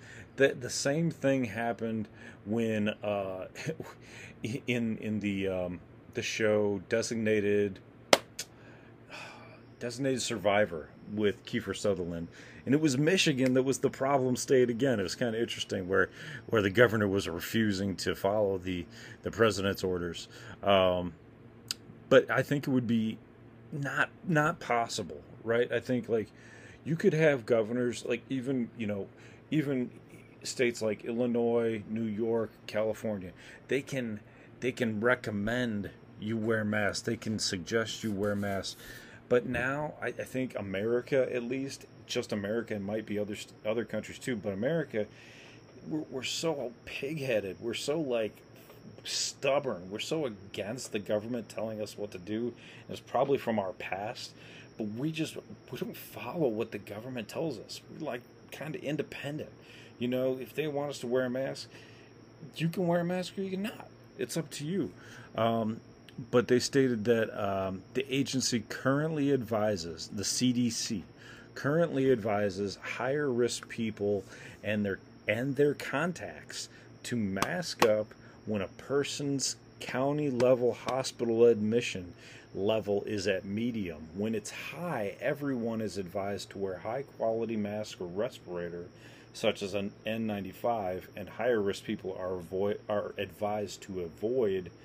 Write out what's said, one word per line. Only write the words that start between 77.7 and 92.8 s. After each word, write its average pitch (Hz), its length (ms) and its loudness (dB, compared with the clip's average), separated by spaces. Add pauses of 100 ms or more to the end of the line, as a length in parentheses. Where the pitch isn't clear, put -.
up 107 220 2 (380)
when 107 160 0
a 90 60 -4
person's 139 880 -4 (220)
county 143 520 -2
level 123 420 6
hospital 120 760 4
admission 107 640 4 (420)
level 101 500 2
is 101 220 -4
at 95 180 0
medium. 98 680 -4
When 107 200 -2
it's 107 160 -4
high, 143 680 -6
everyone 127 600 -2
is 101 180 -4
advised 98 520 -6
to - 80 -12
wear 95 200 -4
high 110 240 -6
quality 113 540 -2
mask 104 440 -4
or 92 60 -6
respirator, 87 800 -6 (460)
such - 300 0
as 95 100 -4
an 101 200 -2 (120)
N 113 220 -2
ninety-five, 98 920 -2
and 98 140 -10
higher 113 320 2
risk 98 220 -2
people 95 340 -4
are 92 160 -4
avoid, 95 460 -2 (100)